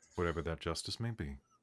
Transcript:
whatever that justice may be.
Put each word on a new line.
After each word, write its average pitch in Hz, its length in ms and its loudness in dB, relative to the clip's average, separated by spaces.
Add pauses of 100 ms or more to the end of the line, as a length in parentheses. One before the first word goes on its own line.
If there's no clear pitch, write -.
(160)
whatever 85 260 4
that 80 180 0
justice - 400 -2
may 117 120 0
be. 71 260 -4 (260)